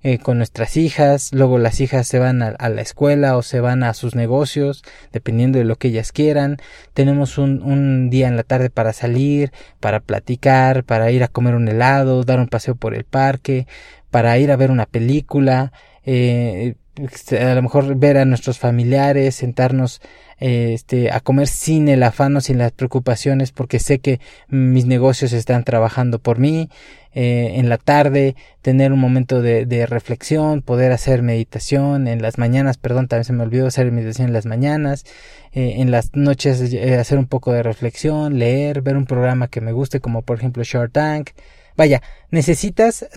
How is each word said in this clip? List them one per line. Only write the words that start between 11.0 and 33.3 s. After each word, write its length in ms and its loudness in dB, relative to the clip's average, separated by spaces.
ir 100 2
a 60 0
comer 260 0
un 140 0
helado, 560 2
dar 160 2
un 80 0
paseo 280 -4
por 200 -6
el 80 -8
parque, 640 -2
para 300 2
ir 120 2
a 40 4
ver 160 2
una 160 0
película, 840 0
eh, 680 -2
a 140 2
lo 80 2
mejor 340 0
ver 220 4
a 80 4
nuestros 320 0
familiares, 800 0
sentarnos, 680 -2
eh, 340 0
este, 380 -2
a 80 -2
comer 280 2
sin 400 0
el 160 4
afán 320 2
o 60 0
sin 160 -2
las 140 0
preocupaciones, 800 -2
porque 280 -4
sé 200 0
que 200 -2
mis 380 2
negocios 480 2
están 320 0
trabajando 540 0
por 200 -2
mí. 300 0
Eh, 440 -2
en 140 0
la 80 0
tarde, 580 2
tener 320 2
un 60 2
momento 420 0
de, 240 2
de 220 -2
reflexión, 720 -2
poder 300 0
hacer 320 0
meditación, 840 -2
en 140 -4
las 160 -4
mañanas, 400 0
perdón, 300 -2
también 180 -2
se 80 -4